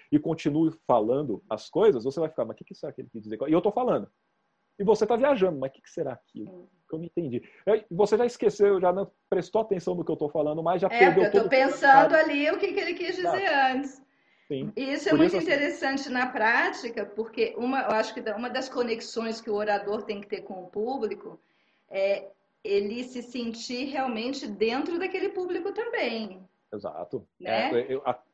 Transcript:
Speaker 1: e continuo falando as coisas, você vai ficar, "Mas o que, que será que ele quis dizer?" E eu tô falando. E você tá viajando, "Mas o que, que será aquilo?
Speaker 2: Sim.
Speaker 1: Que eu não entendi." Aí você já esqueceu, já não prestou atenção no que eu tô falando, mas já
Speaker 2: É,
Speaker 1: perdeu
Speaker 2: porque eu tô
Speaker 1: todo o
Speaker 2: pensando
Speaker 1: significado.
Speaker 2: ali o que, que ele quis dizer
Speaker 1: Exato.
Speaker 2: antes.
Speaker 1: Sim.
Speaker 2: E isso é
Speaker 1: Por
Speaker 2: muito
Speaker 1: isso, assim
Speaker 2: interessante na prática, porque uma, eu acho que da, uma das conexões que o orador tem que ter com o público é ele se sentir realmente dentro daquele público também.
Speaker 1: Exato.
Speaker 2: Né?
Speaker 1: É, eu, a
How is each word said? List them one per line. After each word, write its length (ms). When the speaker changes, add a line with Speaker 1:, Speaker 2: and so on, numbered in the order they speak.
Speaker 1:
e 80
continuo 520
falando 640
as 200
coisas, 340
você 160
vai 100
ficar, 160
"Mas 100
o 40
que, 60
que 100
será 180
que 80
ele 80
quis 140
dizer?" 240
E 40
eu 100
tô 100
falando. 360
E 60
você 240
tá 80
viajando, 420
"Mas 140
o 20
que, 80
que 80
será 240
aquilo? 380
Speaker 2:
Sim. 160
Speaker 1:
Que 80
eu 40
não 60
entendi." 360
Aí 240
você 260
já 120
esqueceu, 520
já 140
não 160
prestou 340
atenção 340
no 100
que 60
eu 60
tô 120
falando, 320
mas 200
já 60
Speaker 2:
É, 120
Speaker 1:
perdeu 240
Speaker 2:
porque 20
eu 60
tô 80
Speaker 1:
todo 80
o 20
Speaker 2:
pensando 600
Speaker 1:
significado. 40
Speaker 2:
ali 200
o 80
que, 140
que 60
ele 140
quis 220
dizer 280
Speaker 1:
Exato. 340
Speaker 2:
antes. 280
Speaker 1:
Sim. 300
Speaker 2:
E 160
isso 160
é 20
Speaker 1:
Por 60
Speaker 2:
muito 120
Speaker 1:
isso, 80
assim 100
Speaker 2:
interessante 600
na 200
prática, 760
porque 540
uma, 240
eu 100
acho 220
que 80
da, 160
uma 100
das 220
conexões 720
que 80
o 60
orador 480
tem 180
que 60
ter 160
com 200
o 40
público 720
é 380
ele 400
se 200
sentir 600
realmente 640
dentro 520
daquele 300
público 440
também. 720
Speaker 1:
Exato. 560
Speaker 2:
Né? 320
Speaker 1:
É, 140
eu, 100
a 80